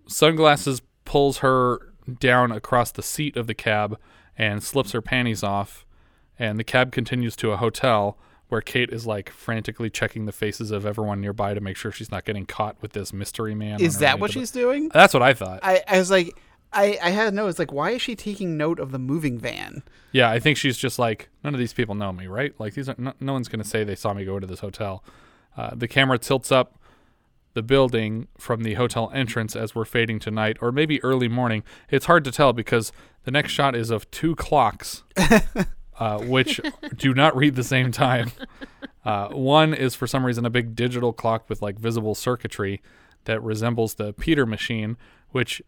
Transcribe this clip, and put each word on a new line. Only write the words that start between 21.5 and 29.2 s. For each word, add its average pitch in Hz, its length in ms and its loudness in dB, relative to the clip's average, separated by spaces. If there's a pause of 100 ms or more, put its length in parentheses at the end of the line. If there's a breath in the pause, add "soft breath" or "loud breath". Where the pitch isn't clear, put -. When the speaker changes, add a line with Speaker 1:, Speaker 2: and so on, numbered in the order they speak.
Speaker 1:
of 131 80 -4
these 120 140 -4
people 113 200 -2
know 101 160 -4
me, 92 160 -10
right? 117 320 -4
Like, 107 140 -6
these 135 160 -8
are, 135 80 -8
no, 127 240 -8
no 135 140 -4
one's 127 140 -4
gonna 107 160 -6
say 107 200 -2
they 101 100 -4
saw 101 200 -4
me 98 100 -6
go 95 140 -4
to 98 80 -8
this 92 140 -10
hotel." 98 440 -8 (500 soft breath)
Uh, - 200 -8
the 120 140 -4
camera 135 300 4
tilts 131 320 -2
up 127 280 2 (760 soft breath)
the 117 100 -4
building 113 640 2 (100)
from 117 240 -4
the 110 120 -2
hotel 117 380 -2
entrance 120 440 -2